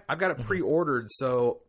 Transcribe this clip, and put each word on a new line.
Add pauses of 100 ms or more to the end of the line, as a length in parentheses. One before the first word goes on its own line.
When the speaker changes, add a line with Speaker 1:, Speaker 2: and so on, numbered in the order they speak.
Speaker 1:
I've
got
it
Speaker 2:
Mm-hmm.
Speaker 1:
pre-ordered,
so